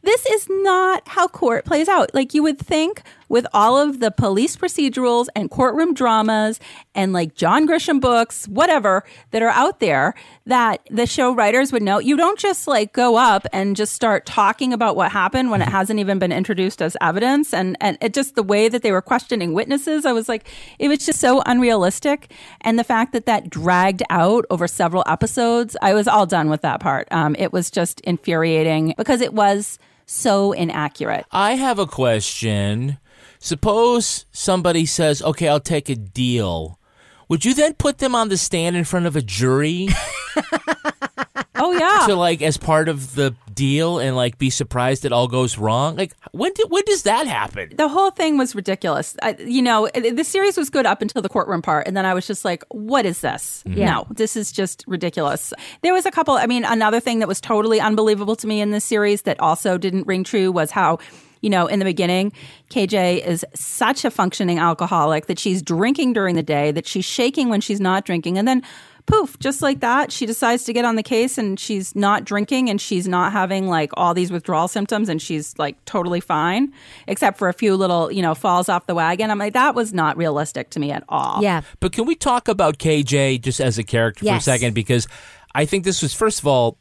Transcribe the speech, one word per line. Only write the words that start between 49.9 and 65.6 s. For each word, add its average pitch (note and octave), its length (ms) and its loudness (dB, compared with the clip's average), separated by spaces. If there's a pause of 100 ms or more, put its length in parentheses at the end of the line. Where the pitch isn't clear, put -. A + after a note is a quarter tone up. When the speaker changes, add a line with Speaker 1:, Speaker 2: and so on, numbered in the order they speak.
Speaker 1:
the, B3 160 0
the B3+ 120 -2
series G4 320 0
was D4 140 -2
good C4+ 160 0
up - 160 0
until G#3+ 220 -4
the F#3+ 60 -2
courtroom F3+ 340 -2
part, D#3 240 0
and F#3+ 100 -4
then F#3+ 80 0
I F#3 80 2
was F3+ 140 -2
just - 180 -6
like, F3 240 -2
"What A3 380 -2
is F3 140 -4
this? - 460 -6
Speaker 2:
Mm-hmm. G3 120 -4
Speaker 3:
Yeah. A3 120 2
Speaker 1:
No, A#2+ 200 -2
this - 260 -4
is G#3+ 140 -6
just - 360 -6
ridiculous." E3 640 -4 (300)
There F4 120 2
was F#4 120 2
a F#4+ 60 -2
couple, D#4 240 2
I - 100 2
mean, A#3+ 180 0
another A3 360 2
thing A#3 200 -2
that A3 80 0
was F#3+ 140 -4
totally A3 400 2
unbelievable G#3+ 540 0
to A3 120 -12
me G#3+ 140 -2
in G#3 80 -2
this G#3 160 -2
series G#3 380 0
that - 160 -2
also E3+ 400 0
didn't F#3 260 -4
ring F#3+ 180 -2
true F#3+ 280 0
was D#3+ 180 0
how, E3 300 0 (420)
you G#3+ 80 0
know, F3+ 160 2
in G3+ 140 -2
the F#3+ 60 0
beginning, F#3 480 0 (360)
K G#3 160 0
J F3+ 380 0
is E3+ 200 -2 (120)
such - 500 -2
a A#3+ 60 0
functioning F3+ 480 -2
alcoholic E3 640 0
that F3+ 140 -4
she's F#3 240 -2